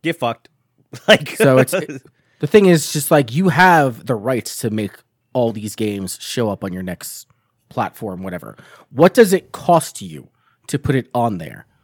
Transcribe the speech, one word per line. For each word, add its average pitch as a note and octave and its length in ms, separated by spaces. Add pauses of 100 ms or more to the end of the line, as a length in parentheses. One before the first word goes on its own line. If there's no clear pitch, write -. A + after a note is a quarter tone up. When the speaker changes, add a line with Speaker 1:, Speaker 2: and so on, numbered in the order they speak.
Speaker 1:
Get D#3+ 160
fucked. - 360
<laughs> - 540
Like G#3+ 220
Speaker 2:
So C3 300
it's C3 120
Speaker 1:
<laughs> - 680
Speaker 2:
the D3+ 80
thing G#3 200
is E3+ 260
just, D3 160
like, C3+ 240
you F3+ 160
have D3+ 560
the C3 100
rights A2 420
to A#2 120
make G#2 220 (420)
all A#2 180
these G#2 240
games G2+ 460
show A2+ 280
up G2 140
on G2 100
your F#2 100
next - 420 (440)
platform, G2 520
whatever. F2 360 (340)
What E3 240
does G#3 180
it - 200
cost - 500
you D#2 260 (380)
to C#3+ 100
put - 160
it B2+ 220
on A#2 240
there? C#2 260 (180)